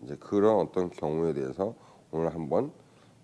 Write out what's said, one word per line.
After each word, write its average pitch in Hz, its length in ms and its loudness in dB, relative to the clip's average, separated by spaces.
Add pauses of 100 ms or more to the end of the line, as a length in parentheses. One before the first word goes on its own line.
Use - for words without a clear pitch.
이제 67 140 -8
그런 101 420 4
어떤 87 320 0
경우에 80 420 0
대해서 69 400 -2 (380)
오늘 80 220 -2
한번 82 380 -2 (520)